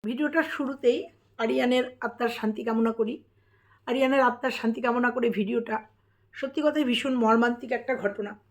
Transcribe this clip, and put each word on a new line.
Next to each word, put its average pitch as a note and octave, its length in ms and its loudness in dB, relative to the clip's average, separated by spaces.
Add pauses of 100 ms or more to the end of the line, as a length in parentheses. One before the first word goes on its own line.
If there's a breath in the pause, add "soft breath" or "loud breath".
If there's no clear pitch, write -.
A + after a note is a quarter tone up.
ভিডিওটার D4+ 340 0
শুরুতেই C#4 640 0 (320)
আরিয়ানের B3 460 2 (160)
আত্মার A#3 280 -4
শান্তি A3 360 -4
কামনা A3+ 280 2
করি। A3+ 300 -2 (640 soft breath)
আরিয়ানের C4 340 2
আত্মার B3 300 2
শান্তি A3+ 300 -2
কামনা A#3+ 300 2
করে A#3+ 200 2
ভিডিওটা। A3 540 -2 (480)
সত্যি C#4 320 -4
কথাই D4+ 200 2
ভীষণ B3+ 300 0
মর্মান্তিক A#3+ 580 2
একটা B3 220 -2
ঘটনা। G#3 440 -6 (120)